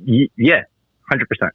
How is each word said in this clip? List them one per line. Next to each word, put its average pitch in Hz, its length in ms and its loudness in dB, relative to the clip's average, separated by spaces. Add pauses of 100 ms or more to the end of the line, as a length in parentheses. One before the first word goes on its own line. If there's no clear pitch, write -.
y-, 131 300 2
yeah, 127 260 2 (480)
hundred 139 180 -4
percent. 95 260 -6